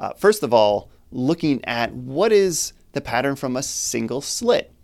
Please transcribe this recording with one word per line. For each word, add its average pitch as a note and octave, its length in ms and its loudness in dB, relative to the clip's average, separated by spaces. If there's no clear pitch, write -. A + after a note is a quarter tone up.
uh, - 140 -8
first G#3+ 280 2
of A#2 100 -2
all, G#2 380 4
looking C#3 540 0
at A#2 260 -2
what C3+ 400 -2
is F#3+ 400 2
the C#3+ 100 -6
pattern C3+ 340 -2
from B2+ 200 -6
a C3+ 60 -4
single A#2 600 -6
slit. - 500 -2